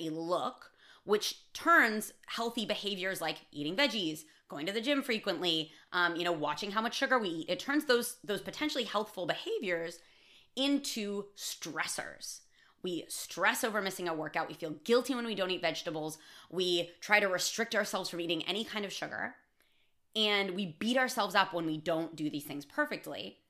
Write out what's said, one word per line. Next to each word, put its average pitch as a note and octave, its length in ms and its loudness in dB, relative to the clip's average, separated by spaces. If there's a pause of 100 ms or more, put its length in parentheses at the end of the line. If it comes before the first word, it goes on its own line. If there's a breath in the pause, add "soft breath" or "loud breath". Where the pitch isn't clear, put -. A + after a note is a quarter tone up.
a D#3+ 100 -4
look, E3 640 -2 (320 loud breath)
which - 480 0
turns A#3+ 600 6 (140)
healthy A#3 400 -2
behaviors G3 540 -2
like D#3+ 180 -2 (140)
eating D3+ 240 -4
veggies, G#3 460 2 (260 soft breath)
going E3 180 -6
to G3 60 -2
the A3+ 80 0
gym C#4 200 2
frequently, F3 680 0 (220 loud breath)
um, F3 240 2
you E3+ 80 0
know, F3 80 4
watching D3+ 400 -2
how G#3+ 100 0
much A3+ 140 0
sugar C4 240 4
we G#3 80 0
eat. E3 200 -4
It F3+ 120 0
turns D4 240 0
those, A#3+ 400 4
those G3+ 160 -2
potentially D4 420 -2
healthful G3+ 440 -2
behaviors F3 760 -2 (560 soft breath)
into A3+ 680 0 (100)
stressors. - 1040 -6 (420 soft breath)
We F3+ 240 -2
stress - 560 0
over A3 180 2
missing F#3+ 280 -2
a E3 60 0
workout. D#3 340 -2
We D#3 60 -10
feel D#3 280 -6
guilty B3 320 4
when A#3+ 100 -2
we A3 120 -2
don't F#3 160 0
eat F3 100 -4
vegetables. D#3 560 -2 (320 loud breath)
We F3 400 2 (100)
try G#3 200 6
to G3+ 80 6
restrict G3+ 480 0
ourselves G3+ 340 0
from F3 100 -4
eating E3+ 280 0
any G#3 160 0
kind G#3 200 -4
of F#3 80 -6
sugar. G3+ 440 -6 (800)
And G#3 400 4
we F#3 240 -2
beat A#3+ 160 2
ourselves B3 400 2
up F#3+ 160 4
when E3+ 140 0
we D#3 100 0
don't D#3+ 400 -2
do D3+ 120 -2
these C#3+ 160 -6
things C#3+ 200 -8
perfectly - 760 -4 (120)